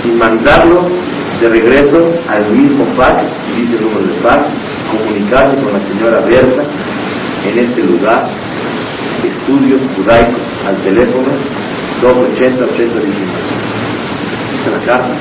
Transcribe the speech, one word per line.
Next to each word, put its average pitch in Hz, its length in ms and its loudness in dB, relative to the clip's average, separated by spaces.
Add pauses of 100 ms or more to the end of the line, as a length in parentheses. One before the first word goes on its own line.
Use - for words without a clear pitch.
y 117 60 0
mandarlo 117 760 4 (520)
de 117 80 4
regreso 143 640 4 (160)
al 104 260 0
mismo 139 300 4 (120)
fax, - 260 2 (340)
y - 60 0
dice 113 140 0
el 107 60 -2
número 101 240 0
de 85 140 -2
fax, 95 220 2 (500)
comunicarse 131 640 0
con 104 160 0
la 101 160 0
señora 110 320 2
Berta 127 420 4 (840)
en 110 100 0
este 120 240 0
lugar, 98 460 2 (960)
Estudios 135 560 2 (160)
Judaicos, 117 440 2 (280)
al 98 160 -2
teléfono 123 460 0 (680)
dos 127 160 4
ochenta, 127 480 2
ochenta 110 360 0
diecinueve. 98 500 -4 (1040)
Esta - 140 -4
es - 20 -2
la 113 200 -2
carta 123 280 0